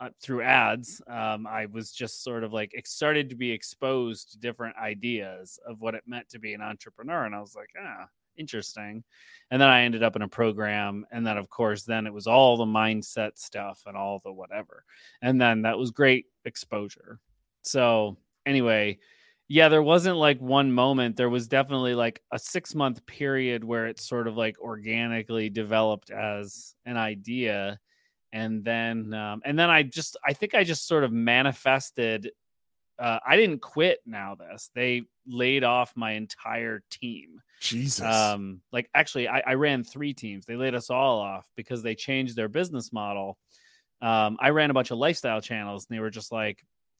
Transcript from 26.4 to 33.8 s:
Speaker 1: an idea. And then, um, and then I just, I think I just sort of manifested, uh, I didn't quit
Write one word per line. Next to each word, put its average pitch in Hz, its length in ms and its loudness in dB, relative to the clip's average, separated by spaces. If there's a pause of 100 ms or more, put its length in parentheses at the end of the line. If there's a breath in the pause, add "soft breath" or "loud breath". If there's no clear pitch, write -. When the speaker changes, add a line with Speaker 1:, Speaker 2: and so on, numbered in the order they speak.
Speaker 1:
an 120 120 -6
idea. 107 840 -4 (520)
And 110 340 -6
then, 113 480 -2
um, 107 320 -8
and 147 140 0
then 170 100 4
I 156 140 6
just, 143 420 -10
I 143 80 0
think 208 220 -4
I 202 80 6
just 170 240 -4
sort 156 160 4
of 123 80 2
manifested, 120 1200 2 (640)
uh, 117 300 -2
I 147 80 6
didn't 185 260 6
quit 165 460 2